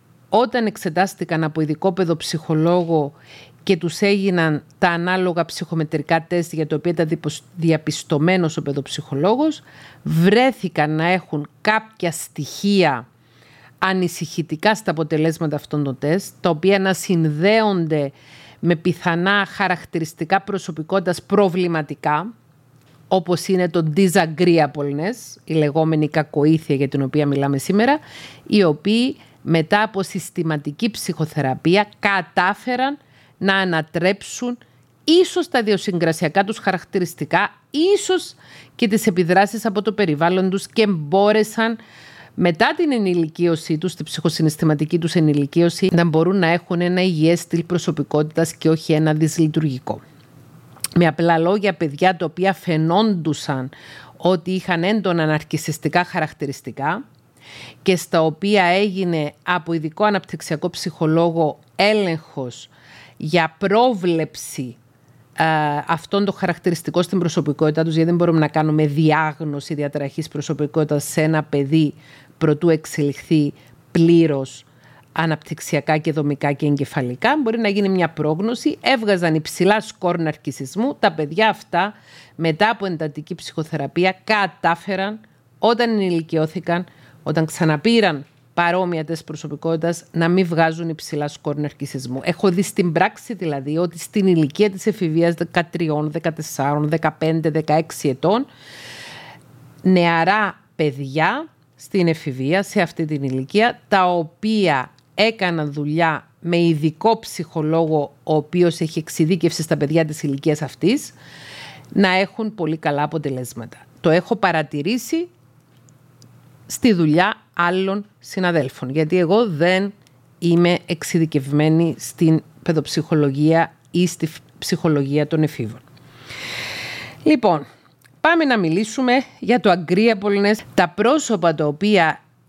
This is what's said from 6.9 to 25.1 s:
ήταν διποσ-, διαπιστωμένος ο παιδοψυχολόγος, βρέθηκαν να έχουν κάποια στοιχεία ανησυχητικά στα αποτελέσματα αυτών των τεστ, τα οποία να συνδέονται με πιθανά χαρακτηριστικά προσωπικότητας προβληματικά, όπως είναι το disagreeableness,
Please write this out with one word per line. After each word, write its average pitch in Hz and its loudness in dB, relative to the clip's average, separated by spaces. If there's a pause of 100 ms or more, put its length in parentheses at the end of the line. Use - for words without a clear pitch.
ήταν 160 0
διποσ-, 156 -6 (140)
διαπιστωμένος 160 0
ο 160 -4
παιδοψυχολόγος, 156 -2 (400)
βρέθηκαν 170 2
να 156 0
έχουν 170 -2 (120)
κάποια 214 -2
στοιχεία 156 -2 (680)
ανησυχητικά 180 -2
στα - -6
αποτελέσματα 156 -2
αυτών 147 -4
των 135 -4
τεστ, 160 -2
τα 180 0
οποία 185 2
να 190 0
συνδέονται 165 0 (480)
με 170 2
πιθανά 180 0
χαρακτηριστικά 180 -4
προσωπικότητας 180 -4
προβληματικά, 170 -2 (760)
όπως 180 0
είναι 180 2
το 160 0
disagreeableness, 165 2